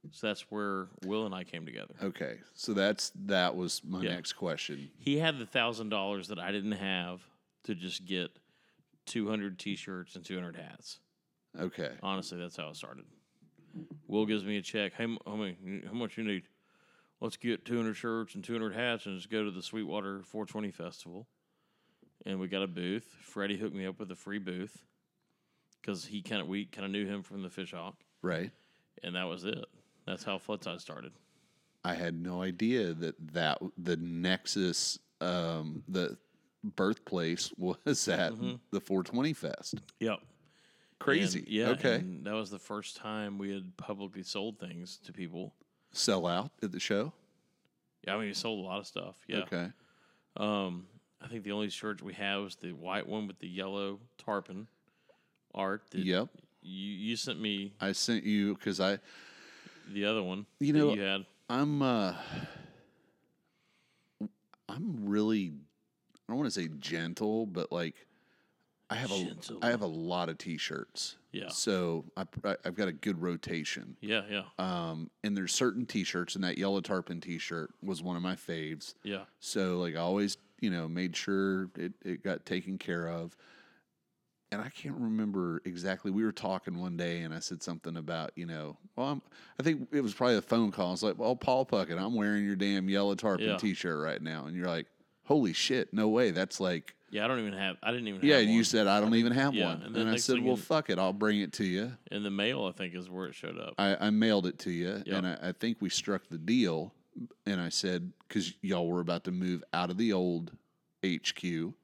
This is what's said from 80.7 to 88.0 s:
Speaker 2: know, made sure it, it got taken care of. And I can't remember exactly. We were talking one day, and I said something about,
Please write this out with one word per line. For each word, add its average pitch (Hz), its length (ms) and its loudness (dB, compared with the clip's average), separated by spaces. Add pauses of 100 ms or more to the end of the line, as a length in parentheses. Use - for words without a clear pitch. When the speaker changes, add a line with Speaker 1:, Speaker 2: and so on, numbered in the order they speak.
Speaker 2:
know, 85 180 0
made 87 280 -2
sure 95 600 2
it, 87 180 -2 (100)
it 90 180 -4
got 92 240 -2
taken 92 320 -2
care 85 300 -2
of. 85 280 -6 (1160)
And 104 100 -4
I 139 60 -6
can't 139 260 -8
remember 104 720 0
exactly. 92 480 -2
We 104 100 4
were 110 80 4
talking 95 480 -2
one 90 180 -2
day, 85 260 0
and 80 120 -6
I 82 60 -6
said - 240 -6
something 85 320 -6
about, 80 400 -4